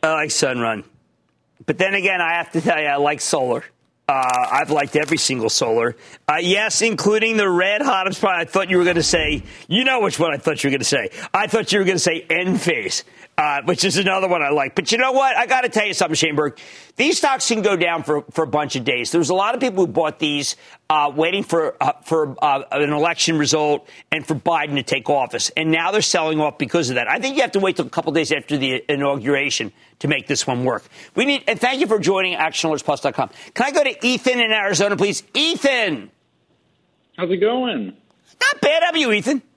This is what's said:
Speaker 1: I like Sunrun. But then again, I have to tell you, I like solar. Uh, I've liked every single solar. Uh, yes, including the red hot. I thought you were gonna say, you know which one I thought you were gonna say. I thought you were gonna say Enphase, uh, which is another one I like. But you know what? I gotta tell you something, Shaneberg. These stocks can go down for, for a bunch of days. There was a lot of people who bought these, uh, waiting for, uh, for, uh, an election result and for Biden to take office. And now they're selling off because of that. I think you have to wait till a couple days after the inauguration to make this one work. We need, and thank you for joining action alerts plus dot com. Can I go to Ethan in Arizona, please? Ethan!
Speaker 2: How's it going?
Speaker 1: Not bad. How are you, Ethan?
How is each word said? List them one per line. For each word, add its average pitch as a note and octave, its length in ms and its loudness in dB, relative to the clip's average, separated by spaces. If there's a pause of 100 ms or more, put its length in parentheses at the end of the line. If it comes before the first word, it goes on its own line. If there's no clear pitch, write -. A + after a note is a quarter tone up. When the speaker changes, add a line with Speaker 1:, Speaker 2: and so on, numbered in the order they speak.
Speaker 1:
I D#3+ 120 2
like D3+ 160 -2
Sunrun. A#2 560 -2 (800)
But D3+ 140 -4
then F#3+ 160 0
again, F#3+ 260 0
I E3+ 140 -2
have E3+ 180 -6
to E3 80 0
tell E3 180 0
you, D3+ 80 -2
I C#3+ 80 0
like C#3+ 240 0
solar. B2+ 460 -2 (420)
Uh, B2+ 440 0
I've C#3+ 200 0
liked C#3+ 240 0
every D3+ 240 0
single A#2 300 -2
solar. A#2 460 0 (320)
Uh, D3+ 140 2
yes, G3 400 0
including G#3+ 560 2
the G#3 100 2
red F#3+ 360 2
hot. G3 240 0 (160)
I F3+ 220 0
thought F#3+ 220 -2
you F#3 120 2
were F3 40 4
gonna E3+ 200 2
say, D#3 400 0 (240)
you G#3+ 160 0
know C4 180 2
which G3 160 -2
one D#3+ 160 0
I C#3+ 40 -6
thought C#3+ 260 -2
you C#3 80 2
were - 0 -
gonna C3 120 -2
say. A#2 280 -2 (200)
I G3+ 140 0
thought G#3 260 -2
you G#3 60 2
were G3 80 2
gonna F3+ 140 2
say E3 280 0
Enphase, D#3+ 760 -2 (340)
uh, D3 280 0
which F3 200 0
is F#3 120 0
another F#3+ 300 0
one F3 140 0
I C#3+ 80 0
like. C#3+ 240 0
But - 180 -2
you A3+ 60 2
know C4 140 2
what? C4+ 260 2
I A#3+ 80 2
gotta B3+ 240 0
tell G#3+ 160 0
you G3 80 -4
something, D#3+ 220 0
Shaneberg. D3 420 0 (380)
These C#4+ 240 2
stocks C4+ 280 0
can A3 140 0
go G3+ 160 2
down E3+ 240 0
for, D3 300 -2
for D#3+ 120 0
a D3 40 -2
bunch C#3+ 280 -2
of B2+ 80 -4
days. A#2+ 280 -2
There E3+ 80 4
was C#3+ 100 0
a F3+ 60 2
lot G3+ 180 0
of C4 80 -4
people F#3+ 240 2
who E3 60 -8
bought E3 260 -2
these, D3 380 -2 (340)
uh, D3 260 2
waiting F3 280 0
for, D#3+ 360 0
uh, C#3 140 2 (100)
for, D3+ 400 0
uh, C#3 280 2
an C#3+ 200 0
election D#3+ 460 0
result D3 500 2 (240)
and D#3 140 -2
for - 80 -2
Biden D3+ 420 -2
to C3+ 80 -2
take C3+ 240 -4
office. C3 480 0
And D#3+ 160 0
now E3 200 0
they're G#3+ 100 2
selling D#3+ 400 0
off D3 160 -2
because C#3+ 320 0
of B2+ 60 -2
that. A#2+ 140 -2
I D#3 100 0
think C4+ 160 -4
you D4+ 80 2
have - 100 -2
to G3+ 60 2
wait F#3+ 160 0
till - 100 -2
a - 40 -12
couple D#3+ 220 -4
days D3+ 220 0
after D3 240 -4
the C3 320 -2
inauguration C#3 840 0 (280)
to C#3+ 100 -2
make C#3 180 -2
this B2+ 180 -2
one B2 200 -2
work. B2 180 -2 (320)
We A#3+ 100 2
need, C#4 220 0
and A3 120 0
thank C4 200 0
you D#4 80 0
for G#3+ 120 2
joining F#3 360 0
action D#3+ 340 -2
alerts D3+ 140 -2
plus C#3+ 180 -2
dot C#3 120 -2
com. - 160 -2 (240)
Can A#3+ 120 0
I C#4+ 60 -2
go D4 120 2
to C4 220 -2
Ethan B3 340 2
in A3+ 120 2
Arizona, G3+ 460 0
please? G3+ 260 0 (100)
Ethan! B3 760 0 (1080)
Speaker 2:
How's F3 140 -2
it F#3+ 60 0
going? G#3+ 500 0 (540)
Speaker 1:
Not C#5+ 200 2
bad. D#4+ 220 4
How F4 80 2
are E4 60 0
you, C4+ 140 2
Ethan? A3+ 300 0 (160)